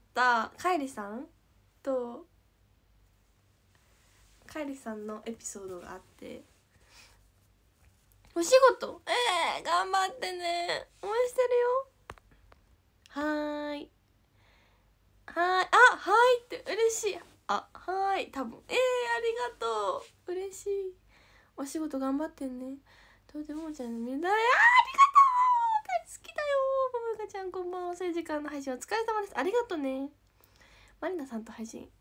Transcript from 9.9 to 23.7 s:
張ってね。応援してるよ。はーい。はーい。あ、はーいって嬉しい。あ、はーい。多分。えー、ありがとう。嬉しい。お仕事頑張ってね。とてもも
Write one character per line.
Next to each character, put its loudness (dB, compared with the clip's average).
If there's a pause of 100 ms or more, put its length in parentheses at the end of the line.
張 2
っ -14
て -6
ね。 -4 (140)
応 -8
援 -4 (140)
し -8
て 2
る 2
よ。 2 (1200)
は -6 (500)
ー -6
い。 -14 (1400)
は -16
ー 2
い。 -8
あ、 -10 (300)
は -2 (340)
ー -14
い -8
っ -18
て -6
嬉 2
し -2
い。 -10 (280)
あ、 -4
は -4
ー -2
い。 -20
多 -6
分。 -14
え -10
ー、 2
あ 2 (420)
り 0 (260)
が -
と -2 (220)
う。 -6
嬉 -8
し -12
い。 -4 (640)
お -8
仕 -6
事 -4
頑 -2
張 -4
っ -6
て -12
ね。 -10 (480)
と -12
て -10
も -8
も -8